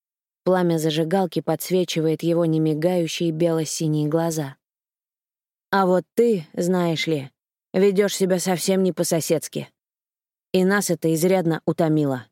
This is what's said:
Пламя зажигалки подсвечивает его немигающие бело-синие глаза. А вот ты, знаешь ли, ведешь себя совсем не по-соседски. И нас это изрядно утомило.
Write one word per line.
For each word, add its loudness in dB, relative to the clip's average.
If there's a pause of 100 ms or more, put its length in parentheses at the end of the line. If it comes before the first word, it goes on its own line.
(440)
Пламя 2
зажигалки -2
подсвечивает -2
его 0
немигающие 0
бело-синие -2
глаза. -4 (1120)
А 2
вот 2 (100)
ты, 2
знаешь 0
ли, -4 (420)
ведешь 2
себя 0
совсем 0
не 2
по-соседски. -2 (840)
И 2
нас 0
это -2
изрядно 2
утомило. 0